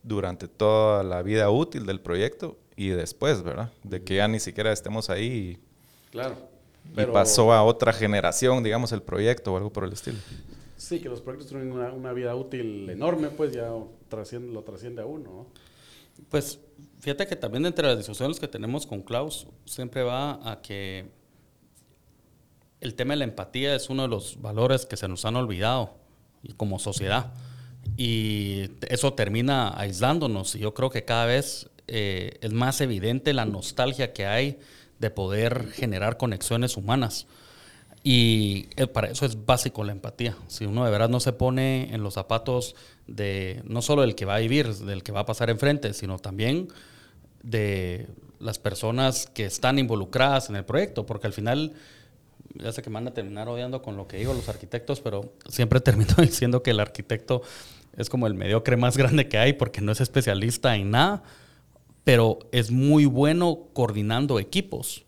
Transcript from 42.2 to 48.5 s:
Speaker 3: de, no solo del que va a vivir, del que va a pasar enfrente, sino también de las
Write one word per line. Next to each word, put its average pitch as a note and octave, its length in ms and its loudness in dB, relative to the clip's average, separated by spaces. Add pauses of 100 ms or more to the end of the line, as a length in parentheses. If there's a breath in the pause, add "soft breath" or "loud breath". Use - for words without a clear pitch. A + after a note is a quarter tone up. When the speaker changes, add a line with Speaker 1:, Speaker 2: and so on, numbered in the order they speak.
Speaker 3:
de, G2 580 -4
no A#2 180 -4
solo C#3+ 200 4
del A#2 120 4
que - 100 -6
va G2 120 0
a - 40 4
vivir, A#2+ 340 2
del G2 280 -6
que G#2+ 100 -8
va G2+ 80 -2
a G#2 60 -2
pasar A2+ 240 0
enfrente, C#3 420 2
sino F#2+ 260 -6
también A#2 500 -2 (760 loud breath)
de G2+ 640 -2 (320)
las G#2+ 200 -6